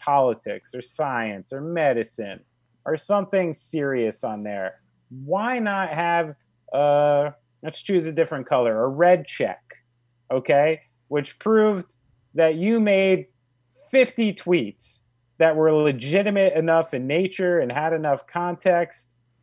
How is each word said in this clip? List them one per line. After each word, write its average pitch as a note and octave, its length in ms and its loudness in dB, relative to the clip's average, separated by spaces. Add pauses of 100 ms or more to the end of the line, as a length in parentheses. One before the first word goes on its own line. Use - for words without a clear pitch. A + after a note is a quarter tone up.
politics B2+ 680 0
or B2 80 -12
science A2+ 680 -6
or C#3 120 -10
medicine B2 800 -4 (440)
or D3+ 140 -4
something F#3+ 560 -2
serious C3+ 680 -4
on G#2+ 200 -6
there, G2+ 320 -8 (500)
why G#3 360 -4
not G3 340 -2
have, E3+ 400 -2 (400)
uh, D3 560 2 (320)
let's D#3 180 -12
choose F3+ 240 0
a D#3+ 80 -6
different D3+ 340 -2
color, A#2+ 380 2
a C3 40 0
red E3 380 4
check, - 360 -6 (680)
okay? D3+ 520 2 (260)
Which D3 300 -6
proved G#3+ 480 2 (480)
that D#3+ 220 2
you G#3+ 240 2
made F#3+ 480 2 (600)
fifty A#3+ 440 2
tweets - 680 -4 (360)
that D#3+ 180 6
were D#3 160 4
legitimate D#3 840 2
enough E3 380 2
in B2+ 140 -4
nature F3+ 540 0
and B2 100 0
had D3+ 220 -2
enough D#3 340 -2
context F3 880 -2 (280)